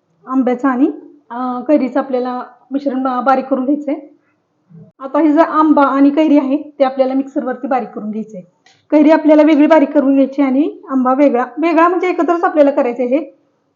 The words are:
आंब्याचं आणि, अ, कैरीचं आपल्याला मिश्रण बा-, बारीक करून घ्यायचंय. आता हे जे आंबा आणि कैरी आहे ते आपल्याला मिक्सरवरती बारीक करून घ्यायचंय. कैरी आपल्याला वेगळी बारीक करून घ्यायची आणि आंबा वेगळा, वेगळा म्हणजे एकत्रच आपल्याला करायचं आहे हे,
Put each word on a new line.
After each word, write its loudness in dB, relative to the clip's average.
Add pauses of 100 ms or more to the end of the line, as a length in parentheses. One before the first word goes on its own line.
(260)
आंब्याचं -2
आणि, 0 (400)
अ, -8
कैरीचं 0
आपल्याला -6 (280)
मिश्रण -4
बा-, -4
बारीक 0
करून -4
घ्यायचंय. -4 (1040)
आता -6
हे 2
जे 4
आंबा 2
आणि 2
कैरी 2
आहे -2
ते 0
आपल्याला -2
मिक्सरवरती -6
बारीक -4
करून -12
घ्यायचंय. -10 (500)
कैरी 4
आपल्याला 4
वेगळी 4
बारीक 4
करून 2
घ्यायची 0
आणि -2
आंबा 0
वेगळा, 2 (140)
वेगळा 2
म्हणजे -2
एकत्रच 0
आपल्याला 0
करायचं -2
आहे -2
हे, -8 (380)